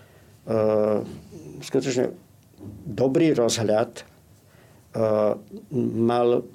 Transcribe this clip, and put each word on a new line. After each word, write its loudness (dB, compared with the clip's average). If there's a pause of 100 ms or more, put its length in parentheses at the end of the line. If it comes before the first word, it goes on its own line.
(1600)
skutočne 0 (800)
dobrý 2
rozhľad, 2
e, -16 (2000)
mal, 2 (120)